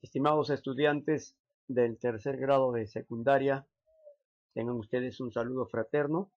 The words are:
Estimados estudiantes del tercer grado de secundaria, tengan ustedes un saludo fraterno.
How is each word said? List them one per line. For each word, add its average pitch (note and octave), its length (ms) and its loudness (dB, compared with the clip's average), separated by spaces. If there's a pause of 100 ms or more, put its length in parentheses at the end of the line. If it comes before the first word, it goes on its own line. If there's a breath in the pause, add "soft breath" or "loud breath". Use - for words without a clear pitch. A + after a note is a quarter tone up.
Estimados D3 480 2
estudiantes C#3+ 840 0 (320)
del A#2+ 280 2
tercer A#2+ 400 -4
grado C3 360 2
de A2+ 160 -2
secundaria, C3+ 800 0 (840)
tengan A#2+ 220 -4
ustedes A#2+ 460 -4
un B2 100 -6
saludo B2 380 -4
fraterno. D3 680 -2